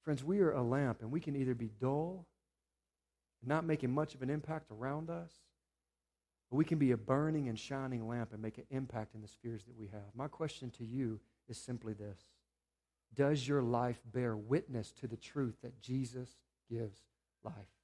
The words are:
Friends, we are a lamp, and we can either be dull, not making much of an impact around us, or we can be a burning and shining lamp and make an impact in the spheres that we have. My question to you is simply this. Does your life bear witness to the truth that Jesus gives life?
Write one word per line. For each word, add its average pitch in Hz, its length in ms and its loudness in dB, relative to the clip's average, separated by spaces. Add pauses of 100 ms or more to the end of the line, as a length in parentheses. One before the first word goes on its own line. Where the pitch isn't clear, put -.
Friends, 139 220 0
we 196 160 4
are 170 120 8
a 135 100 4
lamp, 123 400 4
and 110 80 -6
we 160 100 0
can 143 160 -2
either 127 180 2
be 117 160 -2 (100)
dull, 160 460 0 (1160)
not 156 200 2
making 147 260 2
much 151 240 2
of 127 80 -8
an 131 80 0
impact 156 400 -4
around 139 400 -4
us, 120 220 -8 (1200)
or 127 80 4
we 160 60 8
can 160 140 2
be 135 140 8
a 117 40 6
burning 139 520 2
and 110 100 -2
shining 131 500 -4
lamp 117 240 -4
and 107 100 -8
make 110 160 -4
an - 120 -14
impact 123 440 -4
in 110 60 -12
the 104 80 -14
spheres 113 360 -10
that 120 120 -20
we 110 120 -12
have. 101 260 -12
My 135 120 -6
question 143 520 -6
to 120 60 -8
you 113 360 -2 (280)
is 117 100 -10
simply 113 340 -6
this. 101 280 -10 (920)
Does 139 320 4
your 143 160 4
life 120 380 2 (120)
bear 120 240 2
witness 113 560 0
to - 140 -10
the 113 100 -6
truth 131 460 -2
that 120 180 -14
Jesus 127 500 -4 (380)
gives 113 300 -4 (460)
life? - 100 -8 (300)